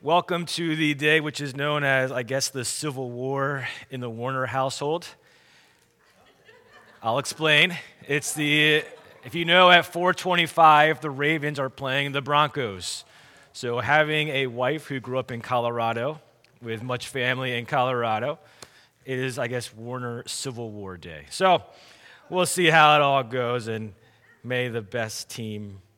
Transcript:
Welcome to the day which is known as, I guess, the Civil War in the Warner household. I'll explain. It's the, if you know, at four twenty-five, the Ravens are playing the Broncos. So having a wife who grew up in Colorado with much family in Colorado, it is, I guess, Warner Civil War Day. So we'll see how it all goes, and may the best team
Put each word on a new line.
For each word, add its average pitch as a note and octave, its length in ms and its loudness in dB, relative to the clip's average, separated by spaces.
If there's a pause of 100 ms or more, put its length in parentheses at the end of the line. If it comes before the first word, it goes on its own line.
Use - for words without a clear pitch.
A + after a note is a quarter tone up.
Welcome E3+ 460 0
to E3 280 -4
the D#3 180 0
day D3+ 280 2
which D3 180 -6
is C#3 160 -8
known D3 300 -2
as, C3 260 2
I B2 120 -4
guess, C3 260 -4
the B2+ 160 -8
Civil C3 440 -8
War C3+ 560 -4 (240)
in B2+ 120 -12
the A#2+ 80 -8
Warner B2+ 360 -6
household. C3+ 640 -4 (1900)
I'll A2+ 160 0
explain. D#3 600 2 (300)
It's D3 260 -4
the, D3+ 500 2 (400)
if B2 100 -16
you E3+ 120 -4
know, F3+ 260 8
at E3+ 140 8
four F3+ 280 0
twenty-five, D#3+ 840 4
the D3+ 100 -6
Ravens D3 500 -2
are C3+ 100 -2
playing C#3 420 -4
the C#3 100 -2
Broncos. C3+ 840 -2 (480)
So A#2+ 260 -6
having D3+ 480 2
a C3+ 200 -2
wife B2+ 400 -4
who C3+ 120 -6
grew B2 180 -6
up B2+ 140 -6
in A#2 100 -10
Colorado A#2+ 760 -2 (420)
with A2+ 220 -10
much B2 240 -6
family B2+ 500 -2
in A#2 80 -8
Colorado, A#2+ 720 -2 (680)
it C3 120 -6
is, B2+ 220 -6
I A#2+ 80 -2
guess, A#2+ 260 -8
Warner A#2+ 540 -10
Civil A#2 440 -10
War F#2+ 260 -12
Day. D#2+ 320 -16
So F#3 340 2 (680)
we'll F3+ 160 0
see F3+ 220 2
how D3+ 300 8
it D3 40 6
all C#3 220 4
goes, A#2+ 460 -4
and A2 240 -8 (500)
may B2 240 -4
the A#2 140 -6
best A2 480 -8
team G#2 520 -12 (160)